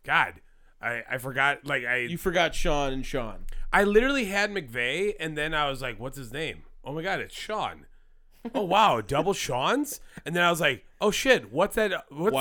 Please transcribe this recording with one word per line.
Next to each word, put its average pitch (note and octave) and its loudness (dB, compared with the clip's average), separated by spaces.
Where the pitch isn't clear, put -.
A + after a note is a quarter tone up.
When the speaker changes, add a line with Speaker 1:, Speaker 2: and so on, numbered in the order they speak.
Speaker 1:
God, C3+ 2
I, A#2 -4
I C3 -4
forgot. C3+ 0
Like C#3 -2
I, B2 0
Speaker 2:
You C#3 -4
forgot E3+ 0
Sean C#3+ 2
and C3 -4
Sean. A2 -6
Speaker 1:
I F#3+ 6
literally A#3+ 4
had G3+ -2
McVay, D3+ -2
and D#3+ -6
then D#3 -2
I D3+ 2
was B2+ -6
like, A#2+ -8
"What's B2+ -10
his A#2+ -12
name? C3 -6
Oh C3+ -10
my D#3+ -6
God, F#3 -4
it's - -8
Sean." G2+ -6
"Oh A3 0
wow, F3+ 4
double D#3+ 0
Sean's?" F3 0
And D#3+ -4
then F3 4
I F3 6
was E3+ 2
like, C#3+ 0
"Oh G3+ 2
shit, E3 2
what's F#3 0
that? G3 0
What's E3+ 0